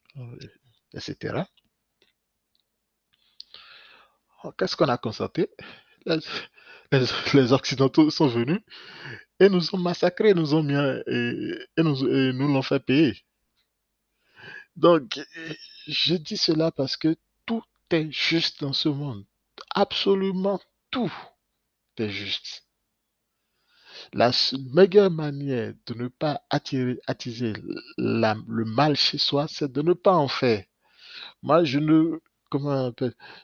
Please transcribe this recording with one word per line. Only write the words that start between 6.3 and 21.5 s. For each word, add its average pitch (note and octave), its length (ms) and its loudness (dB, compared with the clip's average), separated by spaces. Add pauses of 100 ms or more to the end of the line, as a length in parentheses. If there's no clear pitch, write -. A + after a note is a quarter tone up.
les, C3 120 4 (300)
les C3 180 6
Occidentaux C3+ 580 2
sont D3+ 180 2
venus A#2+ 320 0 (800)
et F#3+ 80 10
nous F3+ 260 2
ont F#3+ 40 -2
massacrés, F3+ 560 2
nous D#3 200 2
ont D#3+ 80 4
mis C#3+ 120 0
un, C#3 320 0
et, A#2+ 460 -4 (240)
et E3 60 2
nous, C#3 240 0
et C3 260 2
nous C#3 200 0
l'ont C3+ 100 2
fait C#3 180 0
payer. C3+ 440 2 (1500)
Donc, D#3 420 4 (680)
je D3+ 280 -2
dis F#3 220 -6
cela D#3+ 340 0
parce - 260 -4
que D#3+ 200 0 (300)
tout A3+ 160 -4 (280)
est D#3 220 0
juste - 480 -2
dans C#3 120 -4
ce - 160 -2
monde. C#3 360 -6 (500)
Absolument G3 840 0 (300)
tout A3+ 220 -2 (840)